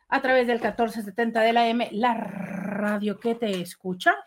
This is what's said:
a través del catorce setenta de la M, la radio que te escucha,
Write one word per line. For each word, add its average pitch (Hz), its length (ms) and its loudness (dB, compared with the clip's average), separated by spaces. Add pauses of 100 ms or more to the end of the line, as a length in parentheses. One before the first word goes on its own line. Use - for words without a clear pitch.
a 269 160 0
través 262 240 4
del 233 140 0
catorce 220 420 -2
setenta 226 380 -2
de 226 120 6
la 233 140 4
M, 233 240 0
la 233 240 0
radio 208 1040 -4
que 233 160 -2
te 208 260 -2
escucha, 180 540 0 (120)